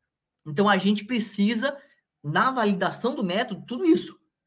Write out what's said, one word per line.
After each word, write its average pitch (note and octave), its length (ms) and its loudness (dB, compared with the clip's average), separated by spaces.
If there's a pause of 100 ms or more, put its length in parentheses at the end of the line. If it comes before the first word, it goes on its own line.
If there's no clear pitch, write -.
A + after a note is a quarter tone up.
(460)
Então, F3 240 2
a G3 80 6
gente G3+ 260 0
precisa, A#3 760 0 (460)
na F3+ 280 2
validação G#3 600 0
do C4+ 100 -6
método, G3 440 -4
tudo B3+ 180 -6
isso, - 320 2 (300)